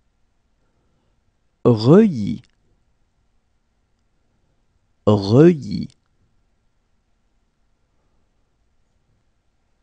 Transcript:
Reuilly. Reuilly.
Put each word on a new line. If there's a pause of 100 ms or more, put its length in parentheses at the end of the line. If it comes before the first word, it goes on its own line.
(1700)
Reuilly. (2750)
Reuilly. (4000)